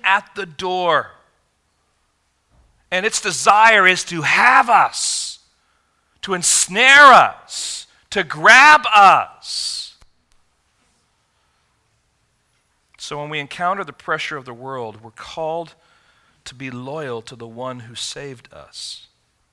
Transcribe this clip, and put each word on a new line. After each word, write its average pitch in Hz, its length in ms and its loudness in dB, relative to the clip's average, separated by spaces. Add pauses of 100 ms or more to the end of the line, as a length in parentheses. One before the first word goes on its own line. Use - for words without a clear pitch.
at 196 320 -2
the 196 100 -10
door. 170 640 -4 (1800)
And 185 120 -4
its 220 160 -6
desire 208 640 2
is 185 180 0
to 165 180 -8
have 254 480 2
us, - 680 -2 (800)
to 190 140 -8
ensnare 254 800 4
us, - 760 0 (220)
to 196 120 -4
grab 220 600 6 (120)
us. - 1040 2 (3000)
So - 200 -14
when 147 120 -12
we 151 100 -10
encounter 180 420 -8
the 147 120 -16
pressure 156 420 -10
of 131 80 -16
the 127 80 -18
world, 120 500 -12
we're 113 100 -20
called 160 640 -12 (680)
to - 100 -20
be 131 160 -14
loyal 127 520 -12
to 131 120 -20
the 117 140 -18
one 123 320 -14
who 117 140 -20
saved 139 580 -16
us, - 540 -20 (460)